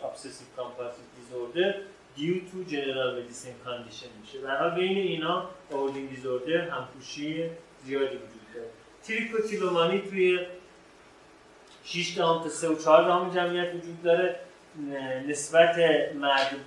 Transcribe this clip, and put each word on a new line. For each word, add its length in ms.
ابسسیو 420
کامپالسیو 480
دیزوردر 580
due 240
to 200
general 480
medicine 500
condition 420
می‌شه. 240
در 120
حال 140
بین 280
اینا 520
هولدینگ 380
دیزوردر 500
همپوشی 920
زیادی 220
وجود 480
داره. 120
تریکوتیلومانی 1080
توی 300
شش 320
دهم 260
تا 60
سه 200
و 60
چهار 300
دهم 260
جمعیت 440
وجود 280
داره. 340
ن-، 400
نسبت 480
مرد، 420